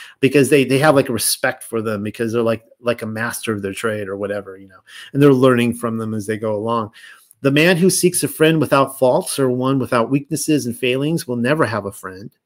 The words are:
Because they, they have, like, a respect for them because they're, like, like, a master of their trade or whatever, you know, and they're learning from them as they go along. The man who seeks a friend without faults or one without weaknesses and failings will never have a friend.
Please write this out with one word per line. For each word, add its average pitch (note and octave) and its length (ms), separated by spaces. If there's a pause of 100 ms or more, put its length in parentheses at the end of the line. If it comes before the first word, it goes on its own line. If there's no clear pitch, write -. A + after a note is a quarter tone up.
(200)
Because C3+ 320
they, C#3+ 120
they B2+ 140
have, D3 160
like, C3+ 160
a B2 40
respect - 500
for A2+ 180
them G#2+ 220
because G#2+ 280
they're, A#2 120
like, A2+ 200 (160)
like, A#2+ 220
a A2+ 60
master A2+ 440
of G#2 120
their G2 100
trade G#2+ 340
or G2 80
whatever, G2 400
you G2 120
know, - 140 (320)
and C#3 100
they're C#3+ 100
learning B2 400
from A#2 240
them A2 160
as G#2 140
they G#2+ 100
go G#2+ 180
along. A2 360 (500)
The C#3 80
man D#3 280
who F#3 120
seeks F3 320
a D3 60
friend D#3+ 320
without D3+ 400
faults C3+ 400
or C3 100
one B2+ 300
without A#2+ 320
weaknesses C#3+ 560
and A#2+ 100
failings C#3 500
will B2 100
never C3+ 280
have G#2+ 220
a F#2+ 40
friend. F#2 380 (160)